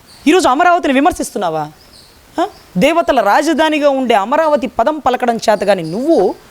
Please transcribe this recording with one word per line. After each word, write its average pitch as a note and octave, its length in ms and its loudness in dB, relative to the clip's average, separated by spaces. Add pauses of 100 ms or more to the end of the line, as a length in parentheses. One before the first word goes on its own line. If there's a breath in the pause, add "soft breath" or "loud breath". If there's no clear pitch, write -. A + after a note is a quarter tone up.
(260)
ఈరోజు D#4+ 220 2
అమరావతిని E4 460 0
విమర్శిస్తున్నావా? G3+ 720 -2 (720)
ఆ? F4 60 -2 (300)
దేవతల D#4 440 2
రాజధానిగా D4 720 2
ఉండే C4 240 -2
అమరావతి C#4 520 0
పదం C#4 320 -2
పలకడం B3 380 -2
చేత G#3+ 220 0
కానీ F#3+ 240 0
నువ్వు B3 520 0 (160)